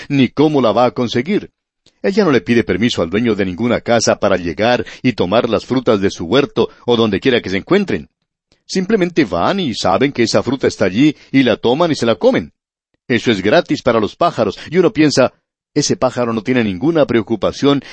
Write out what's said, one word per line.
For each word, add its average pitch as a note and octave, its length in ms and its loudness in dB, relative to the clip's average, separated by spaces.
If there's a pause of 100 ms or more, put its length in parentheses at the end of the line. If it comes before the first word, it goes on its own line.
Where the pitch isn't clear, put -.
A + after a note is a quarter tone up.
ni C#3 220 2
cómo D3 320 0
la A2 100 2
va A#2 140 2
a A#2+ 60 0
conseguir. B2+ 600 -4 (520)
Ella G3 220 2
no D#3 60 2
le A#2+ 100 4
pide A#2 220 2
permiso G2+ 380 -2
al E2+ 80 -2
dueño A2 240 0
de G2 120 -2
ninguna F#2+ 360 -2
casa A2+ 380 0
para G2 180 0
llegar G2 480 -2 (160)
y B2 120 0
tomar G#2+ 360 0
las G2 160 -2
frutas B2 340 0
de F#2+ 120 0
su F2+ 140 -10
huerto A#2+ 440 0 (160)
o A#2+ 100 2
donde G#2+ 240 0
quiera A#2+ 220 0
que - 80 -10
se G2 80 -2
encuentren. A#2+ 520 -2 (560)
Simplemente F3+ 600 0
van G#2 340 -2
y C#3 160 -4
saben G#2+ 360 0
que A#2+ 120 0
esa G#2+ 180 0
fruta B2+ 260 -2
está - 180 -2
allí B2 300 2 (160)
y C3+ 120 4
la G#2+ 140 2
toman D3+ 340 0
y C3+ 40 -2
se A#2+ 100 -4
la A2+ 100 2
comen. D#3 360 0 (560)
Eso A#2+ 240 0
es F#2+ 100 0
gratis D3 420 0
para A#2 160 2
los G2+ 160 -2
pájaros, B2+ 420 -2 (140)
y E3 60 0
uno E3+ 140 4
piensa, C#3 420 2 (420)
"Ese C#3 200 0
pájaro B2 380 -2
no A2 80 -4
tiene B2 220 0
ninguna B2 420 0
preocupación A2+ 880 0